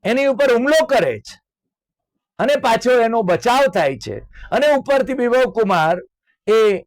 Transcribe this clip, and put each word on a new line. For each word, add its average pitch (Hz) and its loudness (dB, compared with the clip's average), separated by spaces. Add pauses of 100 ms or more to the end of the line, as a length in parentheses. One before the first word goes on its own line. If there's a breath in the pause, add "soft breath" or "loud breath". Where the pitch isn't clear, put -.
એની 254 -2
ઉપર 269 0
હુમલો 294 2
કરે 147 0
છે - -20 (960)
અને 277 0
પાછો 240 0
એનો 226 2
બચાવ 240 0
થાય 151 -2
છે 104 -12 (340 loud breath)
અને 277 0 (100)
ઉપરથી 262 -2
બિભવ 247 2
કુમાર 185 0 (500)
એ 214 2